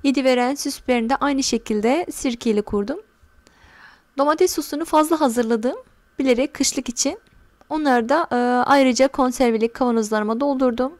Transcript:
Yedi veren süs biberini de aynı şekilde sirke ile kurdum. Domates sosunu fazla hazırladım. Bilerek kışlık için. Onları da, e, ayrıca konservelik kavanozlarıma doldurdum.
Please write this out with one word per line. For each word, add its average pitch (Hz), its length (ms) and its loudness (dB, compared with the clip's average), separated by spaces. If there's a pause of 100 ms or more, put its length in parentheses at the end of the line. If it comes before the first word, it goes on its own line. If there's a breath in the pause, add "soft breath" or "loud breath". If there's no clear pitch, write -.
Yedi 277 200 2
veren 254 320 2
süs - 280 -8
biberini 240 260 0
de 277 60 2
aynı 277 280 -2
şekilde 220 680 -2
sirke 233 380 -4
ile 208 120 2
kurdum. 208 380 -4 (1160 soft breath)
Domates 320 360 2
sosunu 311 320 -6
fazla 311 360 2
hazırladım. 233 540 0 (440)
Bilerek 262 340 2
kışlık - 360 -4
için. 302 300 -4 (500)
Onları 269 400 0
da, 320 220 2
e, 247 40 -2 (300)
ayrıca 262 420 4
konservelik 240 680 0
kavanozlarıma 220 680 0
doldurdum. 262 600 0